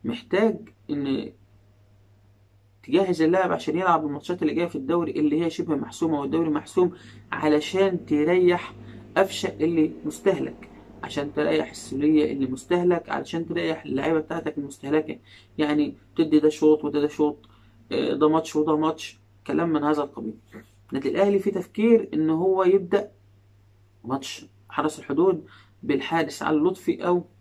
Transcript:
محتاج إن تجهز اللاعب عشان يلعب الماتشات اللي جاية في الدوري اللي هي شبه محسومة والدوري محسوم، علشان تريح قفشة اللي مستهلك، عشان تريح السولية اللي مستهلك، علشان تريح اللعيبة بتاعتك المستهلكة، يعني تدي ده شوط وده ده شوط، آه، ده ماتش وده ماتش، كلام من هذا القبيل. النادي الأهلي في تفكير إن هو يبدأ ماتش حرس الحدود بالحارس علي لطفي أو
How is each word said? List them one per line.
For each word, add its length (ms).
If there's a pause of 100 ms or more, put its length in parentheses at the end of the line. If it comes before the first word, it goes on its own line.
محتاج 640 (200)
إن 420 (1500)
تجهز 380
اللاعب 300
عشان 260
يلعب 280
الماتشات 360
اللي 120
جاية 140
في 80
الدوري 360
اللي 340
هي 40
شبه 260
محسومة 440
والدوري 300
محسوم، 420 (400)
علشان 760
تريح 680 (440)
قفشة 320
اللي 420 (140)
مستهلك، 640 (340)
عشان 300
تريح 360
السولية 640
اللي 140
مستهلك، 600
علشان 360
تريح 400
اللعيبة 340
بتاعتك 380
المستهلكة، 640 (380)
يعني 380 (200)
تدي 240
ده 100
شوط 340
وده 180
ده 60
شوط، 420 (420)
آه، 220
ده 160
ماتش 260
وده 220
ماتش، 420 (280)
كلام 220
من 140
هذا 200
القبيل. 300 (560)
النادي 200
الأهلي 300
في 120
تفكير 640
إن 160
هو 340
يبدأ 480 (920)
ماتش 420 (240)
حرس 300
الحدود 460 (380)
بالحارس 600
علي 140
لطفي 500
أو 180 (160)